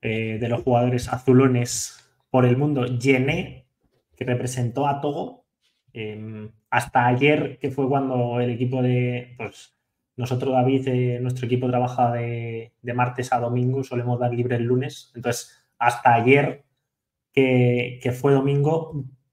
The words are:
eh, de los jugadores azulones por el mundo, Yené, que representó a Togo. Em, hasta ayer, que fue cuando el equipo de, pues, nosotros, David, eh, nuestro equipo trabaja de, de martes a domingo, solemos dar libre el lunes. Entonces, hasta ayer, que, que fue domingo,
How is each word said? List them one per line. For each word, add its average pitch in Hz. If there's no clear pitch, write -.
eh, 110
de 120
los 120
jugadores 123
azulones 127
por 127
el 123
mundo, 139
Yené, 131
que 127
representó 123
a 139
Togo. 151
Em, 107
hasta 120
ayer, 139
que 139
fue 135
cuando 127
el 123
equipo 127
de, 123
pues, -
nosotros, 127
David, 131
eh, 123
nuestro 127
equipo 123
trabaja 123
de, 117
de 120
martes 123
a 123
domingo, 123
solemos 123
dar 123
libre 120
el 117
lunes. 127
Entonces, 120
hasta 120
ayer, 139
que, 123
que 123
fue 139
domingo, 143